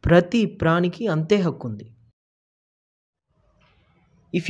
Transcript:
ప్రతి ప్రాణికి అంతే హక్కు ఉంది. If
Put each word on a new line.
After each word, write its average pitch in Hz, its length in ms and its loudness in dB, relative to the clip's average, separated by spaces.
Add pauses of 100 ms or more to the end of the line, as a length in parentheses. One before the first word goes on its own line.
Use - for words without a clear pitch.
ప్రతి 180 420 4
ప్రాణికి 175 600 -2
అంతే 160 300 0
హక్కు 160 320 -4
ఉంది. 104 280 -14 (2500)
If 175 140 -2